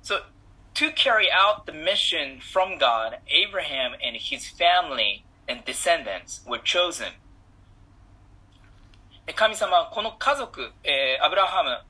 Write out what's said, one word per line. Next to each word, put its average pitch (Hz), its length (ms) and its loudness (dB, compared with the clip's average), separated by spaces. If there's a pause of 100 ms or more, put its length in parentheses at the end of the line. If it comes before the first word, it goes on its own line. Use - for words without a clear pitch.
So, - 180 -2 (540)
to 311 180 0
carry 220 380 2
out 202 340 4
the 175 60 -10
mission 156 680 -2
from 185 380 0
God, 117 500 2
Abraham 151 640 0 (120)
and 117 120 -6
his - 380 -8
family 151 680 2 (240)
and 120 140 -8
descendants 127 840 -4
were 120 140 -6
chosen. 170 520 -2 (2000)
で、 - 80 -12
神 214 220 2
様 185 220 2
は 170 160 2
こ 202 80 -4
の 220 160 -6
家 285 180 2
族、 214 380 -8 (100)
え 135 380 0
ー、 - 40 2
ア 151 40 2
ブ 180 60 -2
ラ 196 100 4
ハ 185 180 0
ム 135 60 0 (200)